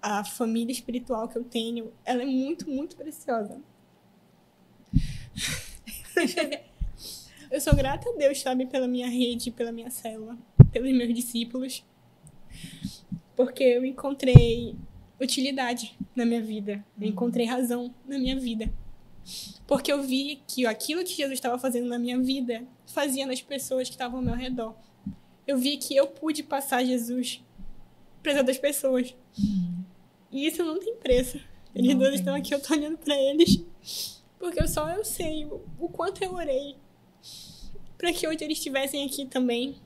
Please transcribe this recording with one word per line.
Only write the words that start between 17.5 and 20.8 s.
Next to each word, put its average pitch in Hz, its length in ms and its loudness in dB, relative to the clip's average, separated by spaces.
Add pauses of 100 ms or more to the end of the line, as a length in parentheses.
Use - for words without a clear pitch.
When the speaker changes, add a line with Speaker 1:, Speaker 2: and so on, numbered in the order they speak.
Speaker 1:
na 277 100 -6
minha 262 220 0
vida. 226 340 -4 (960)
Porque 269 240 2
eu 285 100 2
vi 277 460 -2
que 254 180 0
aquilo 302 380 -2